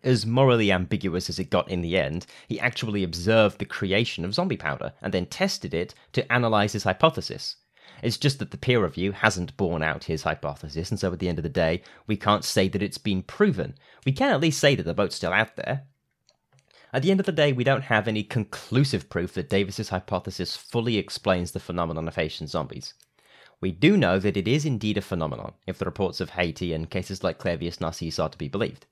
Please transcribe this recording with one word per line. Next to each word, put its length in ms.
As 220
morally 440
ambiguous 600
as 80
it 100
got 220
in 100
the 160
end, 300
he 140
actually 420
observed 560
the 60
creation 600
of 80
zombie 240
powder 420
and 120
then 120
tested 480
it 220
to 180
analyze 440
his 100
hypothesis. 720
It's 160
just 220
that 100
the 80
peer 260
review 280
hasn't 440
borne 260
out 220
his 200
hypothesis, 640
and 100
so 140
at 40
the 120
end 80
of 60
the 40
day, 320
we 120
can't 260
say 240
that 140
it's 160
been 240
proven. 520
We 80
can 160
at 120
least 200
say 140
that 80
the 100
boat's 240
still 160
out 240
there. 280
At 100
the 80
end 100
of 60
the 60
day, 200
we 120
don't 180
have 240
any 160
conclusive 880
proof 240
that 160
Davis's 380
hypothesis 680
fully 420
explains 520
the 100
phenomenon 460
of 80
Haitian 320
zombies. 480
We 120
do 240
know 220
that 180
it 100
is 180
indeed 320
a 60
phenomenon, 520
if 120
the 60
reports 360
of 100
Haiti 420
and 160
cases 360
like 140
Clavius 420
Narcisse 380
are 100
to 100
be 100
believed. 440